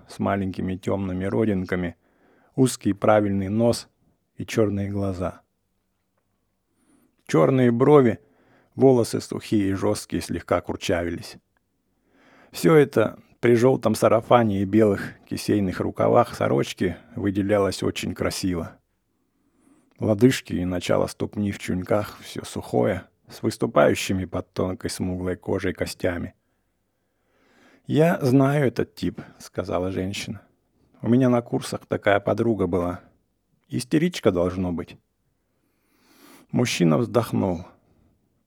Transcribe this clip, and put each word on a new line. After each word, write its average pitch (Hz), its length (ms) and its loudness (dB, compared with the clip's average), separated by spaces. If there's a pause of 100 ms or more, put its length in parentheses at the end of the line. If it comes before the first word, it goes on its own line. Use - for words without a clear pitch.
с - 100 -20
маленькими 95 580 -4
тёмными 95 480 -4
родинками, 95 720 -2 (600)
узкий 123 380 0
правильный 101 540 2
нос 117 400 0 (480)
и 110 100 -10
чёрные 101 440 0
глаза. 95 520 -6 (1800)
Чёрные 131 440 4
брови, 127 480 6 (560)
волосы 120 460 4
сухие - 500 -2
и 98 40 0
жёсткие 98 480 -4
слегка 90 380 -2
курчавились. 87 760 -6 (1160)
Всё 165 220 2
это 135 440 4 (220)
при 120 140 4
жёлтом 120 400 2
сарафане 110 680 2
и 95 40 -2
белых 104 480 2 (120)
кисейных 104 540 -2
рукавах 107 540 0
сорочки 110 640 -2 (200)
выделялось 98 680 0
очень 101 320 -4
красиво. 87 640 -4 (1200)
Лодыжки 110 560 2
и 90 100 -2
начало 90 420 -2
ступни 101 460 -6
в - 60 -8
чуньках 95 600 -4
всё - 240 -14
сухое, 113 600 -2 (260)
с - 120 -20
выступающими 113 840 0
под - 280 -8
тонкой 92 380 -4
смуглой 90 460 -6
кожей 95 360 -4
костями. - 600 -6 (1500)
"Я 156 340 2
знаю 139 460 4
этот - 280 -4
тип", — - 260 -6 (180)
сказала 92 520 -6
женщина. 95 520 -8 (580)
"У 117 80 -6
меня 123 200 4
на 120 120 2
курсах - 460 -8
такая 101 340 2
подруга 107 460 0
была. 87 340 -2 (680)
Истеричка 147 640 0
должно 90 400 -2
быть". 82 260 -10 (1500)
Мужчина 139 480 2
вздохнул. 107 680 -2 (840)